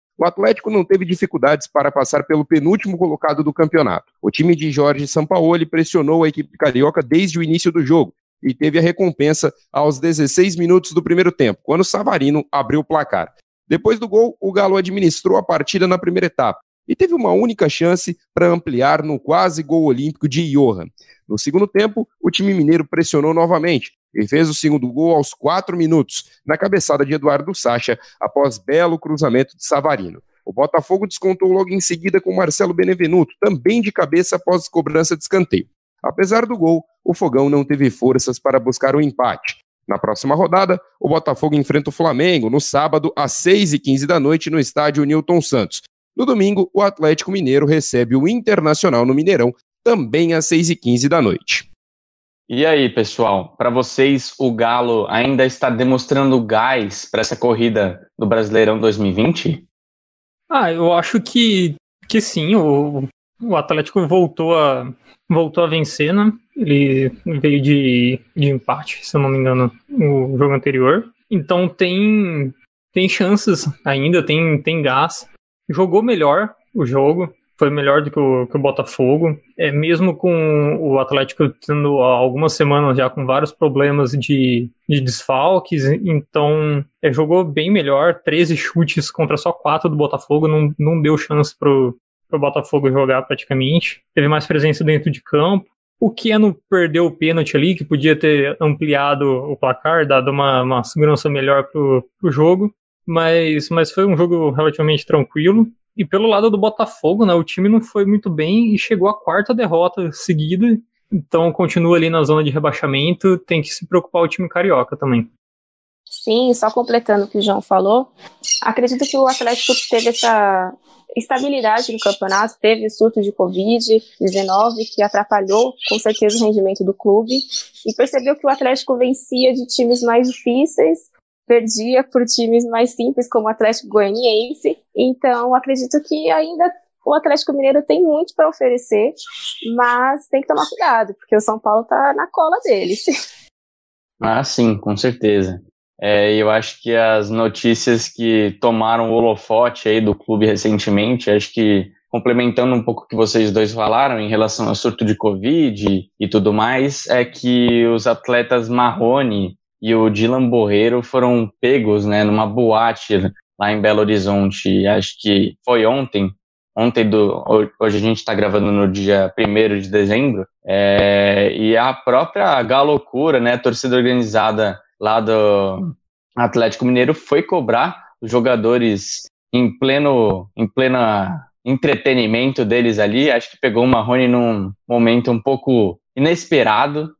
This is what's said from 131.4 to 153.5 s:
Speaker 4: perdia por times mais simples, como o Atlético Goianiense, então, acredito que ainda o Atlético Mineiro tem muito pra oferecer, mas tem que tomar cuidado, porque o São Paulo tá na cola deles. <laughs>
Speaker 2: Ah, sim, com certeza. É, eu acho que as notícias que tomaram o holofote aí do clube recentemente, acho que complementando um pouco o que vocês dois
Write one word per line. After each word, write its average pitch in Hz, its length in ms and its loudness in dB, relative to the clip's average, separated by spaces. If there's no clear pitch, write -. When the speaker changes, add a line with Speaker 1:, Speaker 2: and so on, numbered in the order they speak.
Speaker 4:
perdia 233 560 2
por 247 220 0
times 233 400 2
mais 233 300 0
simples, 240 320 -2
como 220 180 0
o 220 40 0
Atlético 226 400 -2
Goianiense, 226 880 0
então, 254 540 0
acredito 262 500 -2
que 311 240 -4
ainda 320 400 0
o 294 80 0
Atlético 302 400 0
Mineiro 277 280 2
tem 302 220 2
muito 320 320 0
pra 311 140 2
oferecer, 247 640 -2
mas 247 540 0
tem 277 140 0
que - 60 -10
tomar 302 200 0
cuidado, 226 460 -2
porque - 240 -2
o 214 40 2
São 214 160 -2
Paulo 220 280 0
tá 277 280 0
na 294 140 -4
cola 339 380 0
deles. 190 400 -2
<laughs> - 440 -6
Speaker 2:
Ah, 113 220 0
sim, 113 340 0
com 101 200 -6
certeza. 101 640 0
É, 104 360 2
eu 107 160 2
acho 110 320 -2
que 117 120 -4
as 110 360 2
notícias 113 800 0
que 110 500 0
tomaram 113 500 0
o 113 40 -2
holofote 117 760 0
aí 110 140 2
do 104 120 2
clube 107 320 -2
recentemente, 107 880 0
acho 104 220 0
que 101 360 0
complementando 123 640 0
um 113 80 -2
pouco 117 200 -4
o - 40 -20
que - 80 -10
vocês 110 340 2
dois 107 220 0